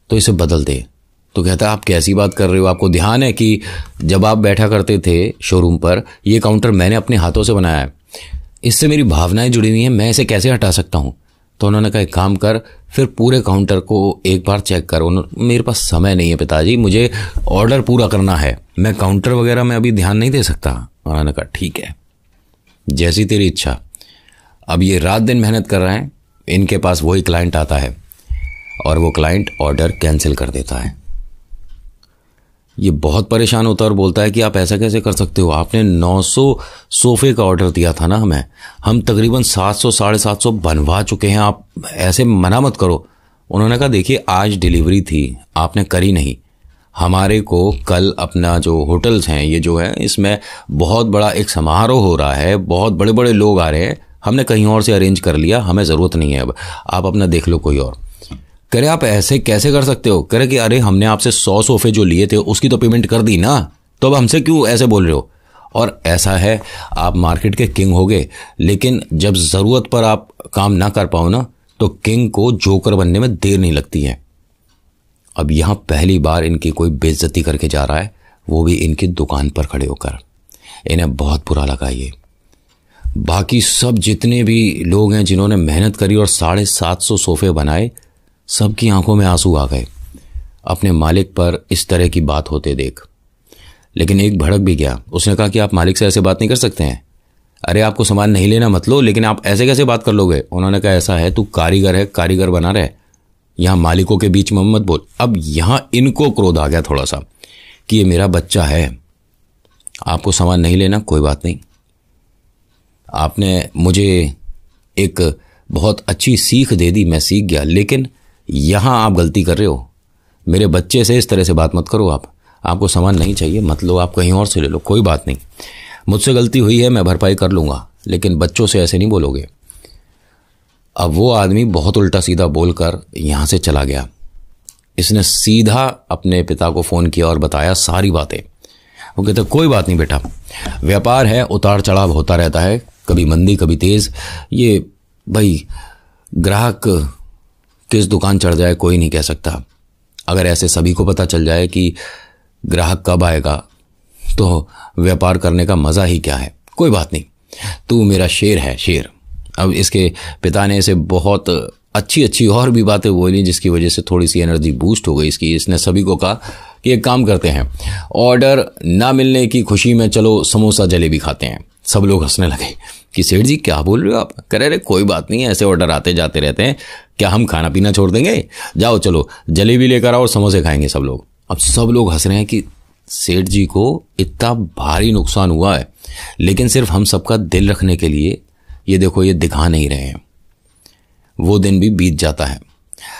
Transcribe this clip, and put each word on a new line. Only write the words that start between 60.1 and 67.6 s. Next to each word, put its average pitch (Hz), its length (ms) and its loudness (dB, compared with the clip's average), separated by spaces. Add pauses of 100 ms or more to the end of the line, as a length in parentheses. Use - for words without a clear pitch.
हो?" 90 120 2
कह 113 160 -2
रहे 131 80 2
कि, 135 100 0
"अरे, 117 220 2
हमने 101 280 2
आपसे 110 240 0
सौ 104 320 0
सोफे 117 280 2
जो 104 140 2
लिए 90 220 2
थे, 104 100 0
उसकी 107 320 0
तो 123 80 2
पेमेंट 113 300 2
कर 113 160 0
दी 107 140 2
ना, 101 360 0 (280)
तो 131 60 2
अब 139 80 4
हमसे 135 260 2
क्यों 151 280 2
ऐसे 120 180 2
बोल 104 180 4
रहे 80 80 2
हो?" 69 180 -4 (440)
और 113 320 -2
ऐसा 87 300 0
है, 101 260 0 (340)
आप 90 200 -2
मार्केट 87 380 0
के 120 120 0